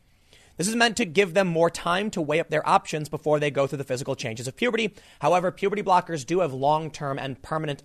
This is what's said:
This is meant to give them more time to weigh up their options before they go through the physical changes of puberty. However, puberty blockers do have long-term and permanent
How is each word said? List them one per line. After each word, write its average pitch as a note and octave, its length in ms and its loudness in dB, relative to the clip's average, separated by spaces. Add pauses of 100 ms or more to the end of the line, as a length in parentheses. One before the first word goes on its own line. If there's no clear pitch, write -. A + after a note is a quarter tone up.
(600)
This F3 80 -2
is A3+ 80 -2
meant A#3 220 2
to A#3+ 80 2
give E3+ 280 2
them G3 140 4
more E3 220 4
time F#3 420 -2
to F3+ 100 -4
weigh D3+ 200 0
up - 80 -8
their D3+ 180 0
options D#3 400 2
before D3+ 320 0
they D3 100 0
go C3+ 160 0
through C#3+ 120 -6
the C3+ 80 -8
physical C3+ 280 -4
changes A#2 320 -8
of C3 120 -10
puberty. A3+ 360 0 (280)
However, F3 320 2
puberty G3 280 -2
blockers E3+ 440 0
do F3+ 160 0
have D3+ 100 0
long-term C#3+ 680 -2
and C3 240 -8
permanent D#3 440 -6